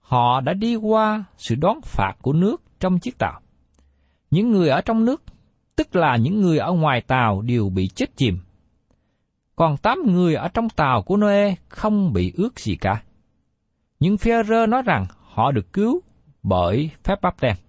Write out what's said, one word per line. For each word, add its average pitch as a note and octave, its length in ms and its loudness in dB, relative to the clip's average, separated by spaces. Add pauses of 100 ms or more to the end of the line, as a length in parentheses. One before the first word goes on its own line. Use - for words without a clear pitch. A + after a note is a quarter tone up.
Họ B2 400 0
đã C3+ 120 -4
đi A3+ 240 -4
qua G#3+ 480 0 (120)
sự - 180 -4
đoán F#3+ 280 0
phạt G2 300 -4 (100)
của C3 100 -2
nước F#3+ 300 0 (180)
trong F#3 180 0
chiếc - 200 -8
tàu. - 220 -4 (880)
Những G#3 200 2
người F#3 180 4
ở C#3 120 2
trong A3+ 240 0
nước, C4 180 -2 (540)
tức D#4 200 -2
là D3+ 200 2
những D#3+ 240 0
người E3+ 180 2
ở B2+ 140 -2
ngoài D3+ 280 0
tàu, A2+ 420 0
đều A#2 260 0
bị F#2+ 200 -2
chết - 280 -6
chìm. G2+ 220 0 (1160)
Còn D#3+ 200 2
tám A#3+ 300 -2
người F3+ 280 2
ở D3+ 140 -6
trong A3+ 200 -4
tàu C3 340 0
của F#3+ 140 -2
Noe G3+ 380 2 (140)
không G3+ 440 -2
bị F2+ 240 0
ướt A3+ 220 -4
gì F#2+ 180 -4
cả. G2+ 260 -2 (960)
Nhưng G3 180 0
Phi-e-rơ A3+ 480 2
nói B3 160 0
rằng C#3+ 240 0 (180)
họ B2 280 -2
được G#2+ 200 -4
cứu A#3 280 -2 (420)
bởi G2 480 0 (140)
phép G3 180 -2
báp F3+ 180 -4
têm. A#2 160 0 (120)